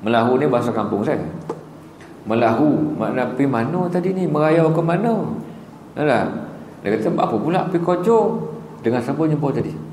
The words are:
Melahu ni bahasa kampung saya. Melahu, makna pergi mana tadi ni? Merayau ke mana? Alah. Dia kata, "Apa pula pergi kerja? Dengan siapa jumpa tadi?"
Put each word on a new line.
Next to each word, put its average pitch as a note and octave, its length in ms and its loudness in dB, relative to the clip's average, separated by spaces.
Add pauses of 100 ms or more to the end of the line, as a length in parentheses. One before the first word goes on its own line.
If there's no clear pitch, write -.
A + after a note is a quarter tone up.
Melahu A#2+ 320 4
ni D3 80 2
bahasa A#2+ 240 2
kampung G#2+ 320 0
saya. C3+ 160 0 (1040)
Melahu, A#2 720 2
makna A#2+ 400 -2
pergi C#3+ 140 2
mana D#3 420 0
tadi F3+ 240 0
ni? F#3 80 -2
Merayau D#3+ 480 4
ke D#3+ 80 2
mana? G3 400 2 (800)
Alah. B2+ 260 2 (540)
Dia G2+ 160 0
kata, F3 240 0
"Apa F#3 160 0
pula E3+ 320 0
pergi E3+ 160 0
kerja? F3+ 340 4 (640)
Dengan A#2+ 240 0
siapa D3 240 0
jumpa C#3+ 240 0
tadi?" A#2+ 220 -4 (200)